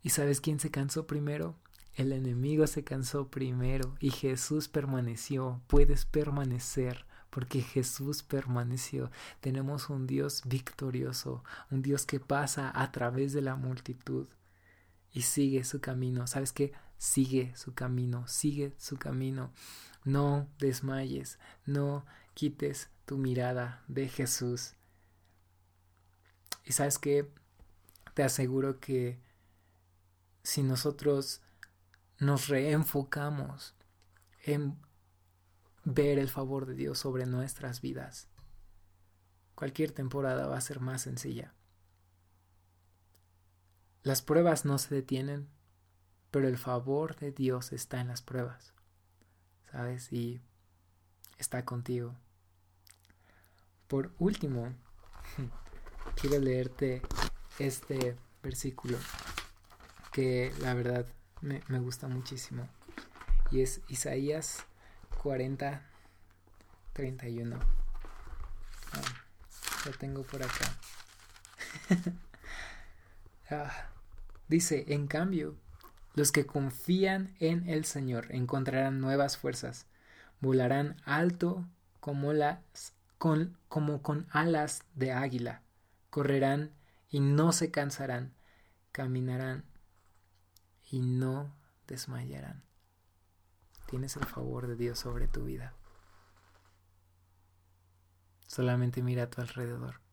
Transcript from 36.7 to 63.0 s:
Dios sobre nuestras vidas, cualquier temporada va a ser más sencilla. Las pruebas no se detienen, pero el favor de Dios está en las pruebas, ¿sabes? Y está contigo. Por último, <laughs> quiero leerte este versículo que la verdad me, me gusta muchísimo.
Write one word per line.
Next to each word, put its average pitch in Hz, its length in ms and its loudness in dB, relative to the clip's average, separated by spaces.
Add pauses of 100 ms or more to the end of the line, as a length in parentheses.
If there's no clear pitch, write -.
Dios 135 240 -4
sobre 127 260 -2
nuestras 127 560 -4
vidas, 131 460 -8 (1300)
cualquier 147 360 -2
temporada 135 560 -2
va 135 100 -2
a 127 40 -2
ser 135 180 -6
más 127 220 -4
sencilla. 127 520 -8 (2500)
Las 135 180 2
pruebas 165 440 6
no 143 120 4
se - 160 -2
detienen, 139 540 -2 (840)
pero 135 160 4
el 127 100 2
favor 135 600 -2
de 143 140 -6
Dios 131 400 0
está 123 300 -6
en 123 60 -4
las 120 140 -6
pruebas, 123 520 -6 (1000)
¿sabes? 123 400 -8
Y 120 300 -4 (960)
está 123 280 -4
contigo. 123 500 -4 (1700)
Por 135 300 -2
último, 135 560 0 (640)
<laughs> - 800 -8
quiero 143 240 4
leerte 127 600 2 (580)
este 131 580 -2 (240)
versículo 127 560 -4 (1120)
que 127 480 2
la 127 140 0
verdad 123 320 0 (360)
me, 139 260 -4
me 127 120 0
gusta 123 280 -6
muchísimo. 127 600 -8 (840)